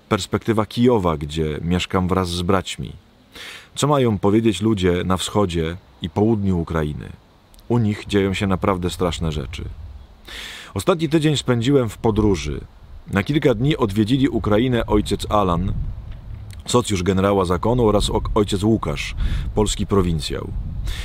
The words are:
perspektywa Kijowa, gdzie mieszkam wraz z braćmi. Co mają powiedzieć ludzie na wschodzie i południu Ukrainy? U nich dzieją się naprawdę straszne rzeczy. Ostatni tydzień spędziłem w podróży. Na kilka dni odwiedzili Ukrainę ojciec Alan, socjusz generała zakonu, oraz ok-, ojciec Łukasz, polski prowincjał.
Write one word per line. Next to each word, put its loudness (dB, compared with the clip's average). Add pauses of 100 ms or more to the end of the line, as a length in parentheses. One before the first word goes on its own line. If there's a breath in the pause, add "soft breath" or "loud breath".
perspektywa 0
Kijowa, 4
gdzie -4
mieszkam 0
wraz 0
z -4
braćmi. -2 (840 loud breath)
Co 0
mają 2
powiedzieć 2
ludzie 2
na 0
wschodzie -2 (260)
i -8
południu 2
Ukrainy? -4 (600)
U 2
nich 0
dzieją 2
się -2
naprawdę 0
straszne -2
rzeczy. -8 (1080 loud breath)
Ostatni 0
tydzień 2
spędziłem 2
w -10
podróży. 0 (520)
Na 2
kilka 2
dni 0
odwiedzili 2
Ukrainę 2
ojciec 0
Alan, 2 (920)
socjusz 0
generała 2
zakonu, 2
oraz 2
ok-, -2
ojciec 2
Łukasz, 0 (400 loud breath)
polski 0
prowincjał. 0 (540 loud breath)